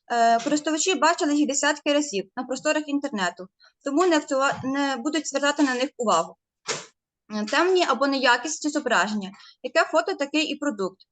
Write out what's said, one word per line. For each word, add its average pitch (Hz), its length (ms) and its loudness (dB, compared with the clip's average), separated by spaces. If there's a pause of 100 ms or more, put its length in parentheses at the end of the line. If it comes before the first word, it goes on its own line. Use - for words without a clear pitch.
(120)
е, 233 280 4
користувачі 302 560 0
бачили 294 400 2
їх 294 120 2
десятки 294 460 0
разів 285 420 -2
на 254 80 -6
просторах 302 440 -2
інтернету, 208 600 -4 (360)
тому 285 220 2
не 330 120 4
актуа-, 277 460 0
не 277 320 -2
будуть 302 320 -4
звертати 285 360 0
на 262 100 2
них 247 240 -2
увагу. 175 380 0 (1000)
Е, 214 100 -4
темні 349 420 2
або 269 200 0
неякісні 269 640 0
зображення. 214 600 -2 (320)
Яке 320 260 0
фото, 339 240 0
такий 294 320 -2
і 285 100 -6
продукт. 208 420 -6 (140)